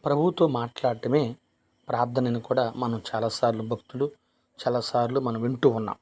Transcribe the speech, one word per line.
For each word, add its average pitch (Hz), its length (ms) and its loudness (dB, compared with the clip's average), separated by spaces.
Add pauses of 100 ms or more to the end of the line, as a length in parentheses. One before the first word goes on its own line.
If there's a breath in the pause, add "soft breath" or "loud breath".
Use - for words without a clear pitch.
ప్రభువుతో 156 440 2
మాట్లాడటమే 123 880 0 (520)
ప్రార్థనని 120 520 0
కూడా 123 360 0
మనం 117 260 -2 (120)
చాలాసార్లు, 113 480 0
భక్తులు 123 480 -4 (560)
చాలాసార్లు 120 540 0
మనం 117 220 -4
వింటూ 127 260 2
ఉన్నాం. 110 340 0